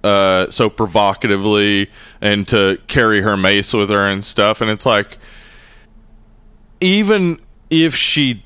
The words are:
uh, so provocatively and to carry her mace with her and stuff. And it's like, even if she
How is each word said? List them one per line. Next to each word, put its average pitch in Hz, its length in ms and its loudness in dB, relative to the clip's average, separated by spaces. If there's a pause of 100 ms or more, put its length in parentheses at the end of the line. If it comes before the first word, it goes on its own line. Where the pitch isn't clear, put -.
uh, 95 460 2
so 113 180 -2
provocatively 101 1200 0 (300)
and 104 280 -2
to 98 300 2 (100)
carry 110 340 0
her 101 140 0
mace 98 360 0
with 104 160 -2
her 101 180 0
and 98 180 -4
stuff. 107 360 0
And 110 100 -2
it's 107 140 -8
like, 104 320 0 (1600)
even 196 580 2 (320)
if 160 240 2
she 127 520 -2